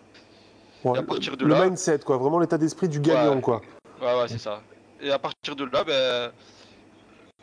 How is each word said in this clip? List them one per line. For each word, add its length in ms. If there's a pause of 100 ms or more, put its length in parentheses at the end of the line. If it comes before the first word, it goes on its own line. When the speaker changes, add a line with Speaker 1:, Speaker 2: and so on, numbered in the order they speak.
(840)
Speaker 1:
Ouais, 120
Speaker 2:
Et 40
à 40
partir 340
de 80
Speaker 1:
le 80
Speaker 2:
là 120
Speaker 1:
mindset, 340
quoi, 180
vraiment 220
l'état 180
d'esprit 300
du 120
gagnant, 360
Speaker 2:
Ouais. 60
Speaker 1:
quoi. 200 (400)
Speaker 2:
Ouais, 200
ouais, 60
c'est 100
ça. 240 (400)
Et 100
à 80
partir 360
de 100
là, 180
ben, 480 (1120)